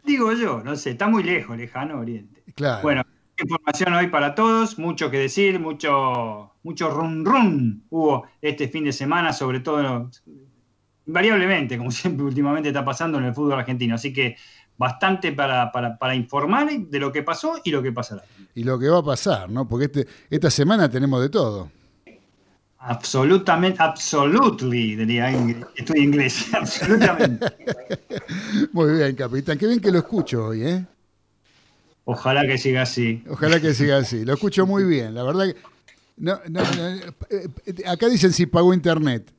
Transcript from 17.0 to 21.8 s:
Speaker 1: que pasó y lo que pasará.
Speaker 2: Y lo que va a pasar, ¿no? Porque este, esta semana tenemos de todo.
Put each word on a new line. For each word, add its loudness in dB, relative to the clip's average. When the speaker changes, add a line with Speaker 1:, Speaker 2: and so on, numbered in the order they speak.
Speaker 1:
que -4
pasó -4
y -2
lo 0
que -4
pasará. -10
Speaker 2:
Y -6
lo -2
que 0
va 4
a -2
pasar, -2
¿no? -4
Porque -2
este, -2
esta 0
semana 4
tenemos 0
de 0
todo. -2